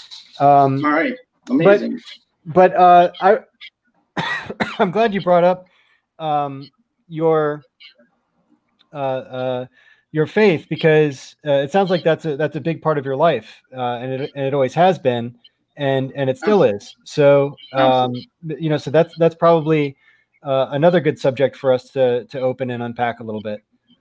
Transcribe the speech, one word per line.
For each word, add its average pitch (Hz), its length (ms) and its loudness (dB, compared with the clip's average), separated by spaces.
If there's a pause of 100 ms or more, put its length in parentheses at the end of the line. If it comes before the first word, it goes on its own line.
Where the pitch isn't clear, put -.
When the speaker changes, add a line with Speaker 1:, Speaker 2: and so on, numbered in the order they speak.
(400)
Speaker 1:
Um, 139 460 4
Speaker 2:
All 208 60 0
right. 269 240 -2 (300)
Speaker 1:
but, 240 80 -6
Speaker 2:
Amazing. 233 460 2 (460)
Speaker 1:
but, 180 300 4
uh, 175 360 6 (100)
I, 190 180 2 (760)
<coughs> - 640 -8
I'm 196 120 0
glad 214 220 0
you 196 80 -4
brought 175 220 2
up, 180 220 0 (540)
um, 143 500 -6 (380)
your, 156 560 -2 (1300)
uh, 151 40 -14
uh, 131 680 -6 (460)
your 156 160 0
faith, 202 420 2
because, 151 680 0 (100)
uh, 147 80 0
it 139 180 0
sounds 196 180 0
like 185 140 -2
that's 160 220 0
a, 147 120 -6
that's 147 180 -4
a 147 60 -10
big 156 200 -6
part 156 160 -2
of 135 80 -6
your 135 100 -4
life, 143 460 -2 (140)
uh, 123 220 -6
and 131 160 -8
it, 131 220 -8
and 139 100 -6
it 135 80 -4
always 135 200 -2
has 175 260 2
been, 120 360 -4 (400)
and, 135 400 -2
and 135 140 -4
it 131 80 -4
still 190 260 2
Speaker 2:
Absolutely. 104 140 2
Speaker 1:
is. - 260 -20
So, 143 520 2 (180)
um, 135 80 0
Speaker 2:
Absolutely. 127 480 0 (180)
Speaker 1:
th-, 156 140 -10
you 160 80 -4
know, 151 80 0
so 139 140 -10
that's, 165 260 0
that's 165 180 2
probably, 156 600 0 (480)
uh, 135 280 -2
another 143 280 2
good 135 180 -2
subject 127 380 -2
for 131 180 0
us 127 180 -4
to, 123 340 0
to 139 140 -14
open 127 320 -4
and 120 120 -8
unpack 120 380 -6
a - 20 -16
little 107 180 -10
bit. 107 220 -10 (380)